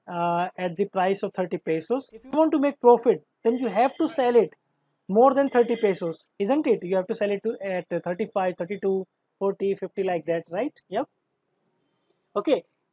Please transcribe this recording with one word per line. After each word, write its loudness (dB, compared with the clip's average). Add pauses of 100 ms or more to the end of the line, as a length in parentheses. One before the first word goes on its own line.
uh, -2
at -6
the -2
price -2
of -6
thirty -4
pesos. -4
If -20
you -20
want 2
to 0
make -2
profit, 4 (180)
then 2
you -4
have 2
to 0
sell 0
it 4 (540)
more 6
than 2
thirty 2
pesos, -2 (120)
isn't 0
it? 2
You -2
have -2
to -4
sell -2
it -4
to, -4
at -6
thirty-five, -4
thirty-two, -4 (320)
forty, -2
fifty, -8
like -4
that, -2
right? -6 (160)
Yep. -4 (1300)
Okay, 0 (280)